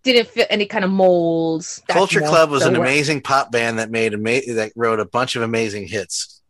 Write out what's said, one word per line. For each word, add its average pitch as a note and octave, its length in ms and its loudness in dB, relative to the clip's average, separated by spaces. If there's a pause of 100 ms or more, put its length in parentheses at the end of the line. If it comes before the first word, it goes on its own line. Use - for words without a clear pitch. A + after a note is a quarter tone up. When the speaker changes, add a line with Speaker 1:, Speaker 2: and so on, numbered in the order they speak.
Speaker 1:
didn't A#3+ 240 2
fit A#3 220 -2
any G#3 160 0
kind G3+ 180 -4
of F#3 80 0
molds. E3 960 2
That's F3 100 2
Speaker 2:
Culture F#3+ 240 2
Speaker 1:
more D3+ 80 0
Speaker 2:
Club D#3+ 200 4
was C3+ 140 2
Speaker 1:
so C3 60 4
Speaker 2:
an B2+ 80 2
Speaker 1:
what - 100 0
Speaker 2:
amazing C#3+ 340 0
pop C3+ 300 0
band A#2 280 0
that A2+ 120 -6
made A2+ 220 0
ama-, A#2 420 -2
that G#2+ 200 -2
wrote A2+ 240 0
a G#2 60 -2
bunch B2 300 -4
of A#2 80 -4
amazing A2 440 -4
hits - 640 -10